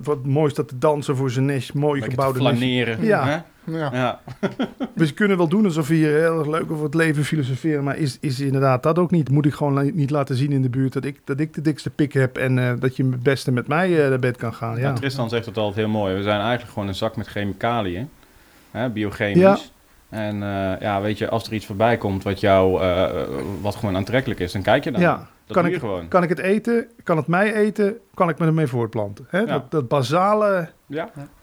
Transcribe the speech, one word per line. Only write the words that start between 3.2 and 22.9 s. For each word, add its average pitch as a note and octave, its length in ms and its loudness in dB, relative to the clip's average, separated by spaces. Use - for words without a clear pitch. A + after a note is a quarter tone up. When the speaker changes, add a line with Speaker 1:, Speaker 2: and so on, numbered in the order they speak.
Speaker 2:
hè? C3+ 60 2
Speaker 3:
Ja. D3+ 160 -2
Speaker 2:
Ja. B2 260 -2
Speaker 1:
<laughs> - 540 -4
We D#3 200 0
kunnen G3 240 2
wel F3 100 4
doen G#3 180 4
alsof D#3 220 0
we D#3 80 2
hier D#3 160 4
heel E3 280 2
erg C#3+ 80 0
leuk D#3+ 240 -2
over D3+ 120 -4
het C#3+ 100 -4
leven D#3 320 2
filosoferen, C#3+ 580 -2
maar C#3 140 -2
is, C#3 240 -2
is C3+ 180 -4
inderdaad C3+ 440 2
dat D#3+ 160 2
ook F3 120 2
niet? D#3+ 180 2
Moet C#3+ 160 4
ik D3 80 2
gewoon C#3+ 200 0
la-, C#3 200 2
niet C#3+ 160 0
laten C#3 260 0
zien C#3+ 160 0
in C3+ 100 2
de C3 80 2
buurt C3 240 0
dat C3+ 120 -4
ik, C#3 180 -10
dat C#3 160 -4
ik D#3 140 -4
de E3 80 -8
dikste C#3+ 280 -2
pik D3 240 -2
heb C3 240 2
en, B2+ 220 2
eh, B2 200 2
dat C3 160 0
je C3+ 100 -2
het B2+ 180 -2
beste C3+ 280 0
met B2 160 -2
mij, E3 360 2
eh, C#3 60 4
naar C3 100 2
bed B2 180 0
kan A2+ 160 -6
gaan? A2+ 220 -6
Speaker 2:
Ja, A#2 60 -4
Speaker 1:
Ja. C#3 120 0
Speaker 2:
Tristan B2 360 -4
zegt A2+ 160 -2
het G2+ 120 -8
altijd G#2+ 280 0
heel G#2+ 100 0
mooi. G2 200 0
We G2 80 -2
zijn G#2 160 2
eigenlijk A#2 340 -2
gewoon G#2 140 -4
een F#2+ 80 -4
zak A2 200 -4
met G#2+ 120 -8
chemicaliën, G#2 800 -4
hè, B2 180 -4
biochemisch. G#2+ 500 0
Speaker 1:
Ja. F#3+ 180 6
Speaker 2:
En, G#2 340 -6
eh, G2 380 -2
ja, G2+ 200 -2
weet G#2 160 -2
je, - 120 -2
als A2 180 -2
er A2 60 -10
iets G#2+ 120 -4
voorbij A2 320 2
komt F#2+ 260 -2
wat G2 160 -2
jou, F#2+ 420 4
eh, F2+ 300 2